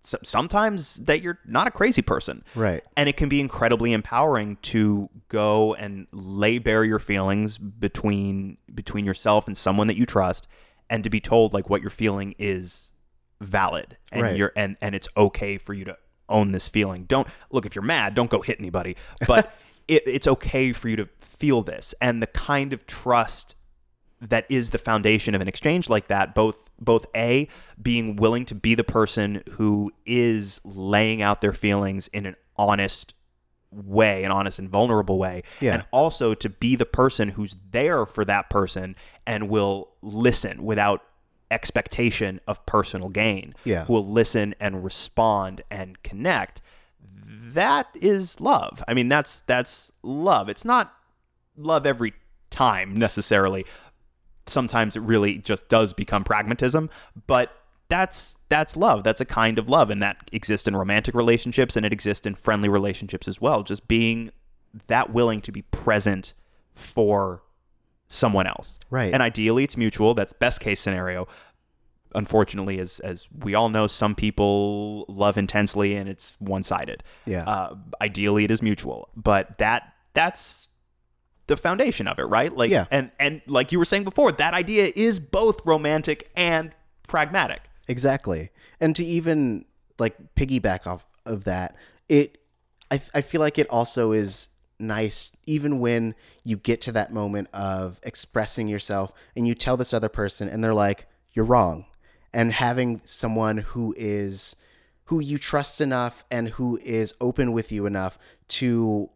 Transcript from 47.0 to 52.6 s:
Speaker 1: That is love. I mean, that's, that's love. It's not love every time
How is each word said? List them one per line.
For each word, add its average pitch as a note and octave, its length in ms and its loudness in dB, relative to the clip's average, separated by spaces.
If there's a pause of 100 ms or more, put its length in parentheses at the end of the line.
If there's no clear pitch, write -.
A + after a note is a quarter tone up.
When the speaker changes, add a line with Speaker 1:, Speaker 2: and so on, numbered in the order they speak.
Speaker 1:
That B3 420 2
is F#3+ 460 0
love. - 480 0
I A#2 60 0
mean, B2 140 2
that's, D3 340 2
that's - 500 -4 (100)
love. C#3 460 0
It's - 160 -10
not A#3+ 280 0 (640)
love D3+ 300 0
every A#2+ 280 0 (360)
time G2 460 2